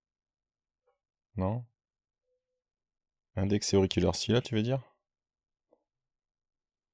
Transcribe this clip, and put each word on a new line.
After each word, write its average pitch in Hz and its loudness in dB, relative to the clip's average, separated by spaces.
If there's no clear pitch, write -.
Non ? 104 -2
Index 101 0
et 98 4
auriculaire, 90 2
celui-là, 113 0
tu - -8
veux 107 0
dire ? 127 -4